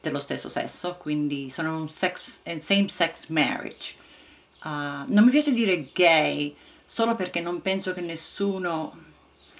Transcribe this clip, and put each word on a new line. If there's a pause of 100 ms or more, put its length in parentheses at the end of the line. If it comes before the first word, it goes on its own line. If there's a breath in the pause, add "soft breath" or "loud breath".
dello
stesso
sesso,
quindi
sono
un
sex,
eh,
same
sex
marriage. (680 loud breath)
Uh,
non
mi
piace
dire
gay (300 loud breath)
solo
perché
non
penso
che
nessuno (540 loud breath)